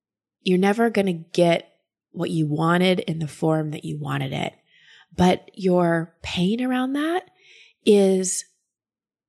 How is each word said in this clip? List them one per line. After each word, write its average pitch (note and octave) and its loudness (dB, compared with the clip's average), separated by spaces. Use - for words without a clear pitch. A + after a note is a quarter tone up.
you're F#3 2
never A3 2
gonna G3 0
get E3+ 0
what F3 -6
you D#3+ 0
wanted F3 2
in D#3+ -6
the D#3 -6
form D#3 -2
that D#3+ -12
you D#3 -8
wanted C#3 -6
it. - -6
But F3+ 2
your F3 0
pain G3 -2
around B3+ -2
that D#4+ -4
is F#3+ 2